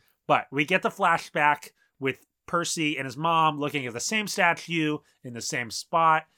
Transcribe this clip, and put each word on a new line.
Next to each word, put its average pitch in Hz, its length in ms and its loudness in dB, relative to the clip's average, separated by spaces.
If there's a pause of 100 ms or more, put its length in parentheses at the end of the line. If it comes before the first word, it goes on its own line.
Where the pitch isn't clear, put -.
(260)
But 127 240 2
we 147 140 0
get 180 180 0
the 226 60 0
flashback 160 840 2 (280)
with 131 260 -4 (220)
Percy 160 500 -2
and 139 80 -6
his 127 120 -10
mom 160 440 2
looking 143 260 -4
at 117 60 -8
the 117 80 -8
same 214 260 -2
statue 165 720 0 (240)
in 123 120 -12
the 117 80 -10
same 123 280 -6
spot, 160 540 2 (140)